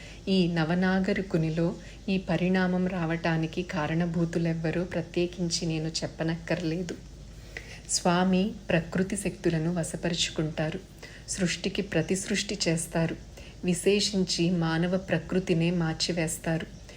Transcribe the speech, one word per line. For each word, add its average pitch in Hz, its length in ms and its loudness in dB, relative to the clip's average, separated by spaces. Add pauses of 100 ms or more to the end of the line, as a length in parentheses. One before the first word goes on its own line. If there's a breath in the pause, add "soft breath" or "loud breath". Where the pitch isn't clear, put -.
(280 loud breath)
ఈ 190 200 6
నవనాగరికునిలో 170 1300 2 (340 loud breath)
ఈ 190 80 4
పరిణామం 180 720 2
రావటానికి 165 760 0
కారణభూతులెవ్వరో 170 1200 0
ప్రత్యేకించి 175 840 -2
నేను 160 200 0
చెప్పనక్కర్లేదు. 165 1080 -2 (920 loud breath)
స్వామి 185 640 4 (180)
ప్రకృతి 185 480 0
శక్తులను 170 560 0
వశపరుచుకుంటారు, 165 1040 -2 (480 loud breath)
సృష్టికి 190 540 -2
ప్రతిసృష్టి 190 840 -2
చేస్తారు, 165 480 0 (480 loud breath)
విశేషించి 185 880 2
మానవ 170 460 2
ప్రకృతినే 175 720 2
మార్చివేస్తారు. 165 960 0 (300 loud breath)